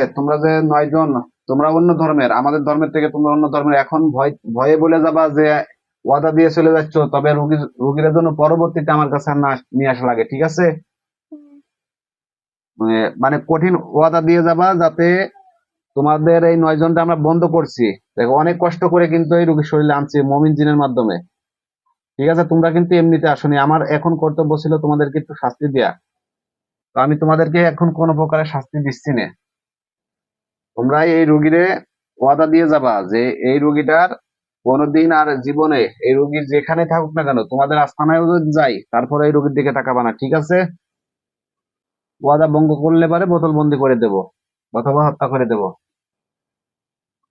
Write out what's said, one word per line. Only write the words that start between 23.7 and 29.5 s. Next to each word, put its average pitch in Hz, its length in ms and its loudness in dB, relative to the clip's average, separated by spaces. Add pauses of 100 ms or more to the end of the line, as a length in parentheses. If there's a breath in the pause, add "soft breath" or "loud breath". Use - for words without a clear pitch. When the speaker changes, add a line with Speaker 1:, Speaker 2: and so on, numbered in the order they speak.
Speaker 1:
এখন 165 260 -2
কর্তব্য 156 300 0 (100)
ছিল 156 200 0
তোমাদেরকে 147 380 0
একটু 147 200 -14
শাস্তি 139 340 -6
দেয়া, 123 180 0 (1040)
তো - 40 -4
আমি 143 200 0
তোমাদেরকে 156 400 0 (120)
এখন 170 160 0 (120)
কোনো 165 140 2
প্রকারের 156 400 -2
শাস্তি 139 300 -8
দিচ্ছি 139 300 -6
না। 110 120 -2 (1500)